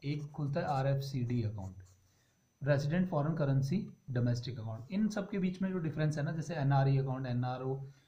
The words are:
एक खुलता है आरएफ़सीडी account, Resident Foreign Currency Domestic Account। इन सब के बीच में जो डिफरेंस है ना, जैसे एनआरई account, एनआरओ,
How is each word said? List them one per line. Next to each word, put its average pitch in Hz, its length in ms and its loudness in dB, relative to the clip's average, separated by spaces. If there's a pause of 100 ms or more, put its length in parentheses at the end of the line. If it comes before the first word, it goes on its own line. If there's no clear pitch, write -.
एक 147 300 -6
खुलता 139 280 -2
है - 80 -4
आरएफ़सीडी 135 760 0
account, 95 380 -6 (800)
Resident 147 480 2
Foreign 156 260 2
Currency 139 400 2 (340)
Domestic 120 500 0
Account। 110 320 -8
इन 208 180 2
सब 190 200 -4
के 202 80 -2
बीच 180 240 0
में 190 80 0
जो 185 100 -2
डिफरेंस 156 380 0
है 143 60 0
ना, 170 80 -2
जैसे 160 240 -4
एनआरई 139 420 6
account, 135 280 0
एनआरओ, 127 500 -2 (320)